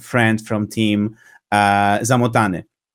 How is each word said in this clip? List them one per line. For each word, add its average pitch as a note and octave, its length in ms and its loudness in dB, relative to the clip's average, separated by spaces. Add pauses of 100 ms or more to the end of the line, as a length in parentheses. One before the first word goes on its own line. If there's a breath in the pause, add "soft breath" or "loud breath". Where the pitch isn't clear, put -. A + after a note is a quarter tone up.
friend A2 400 0
from G#2 280 -6
team, G#2 480 -2 (360 soft breath)
uh, G2+ 480 2
Zamotane. A2+ 640 0 (300)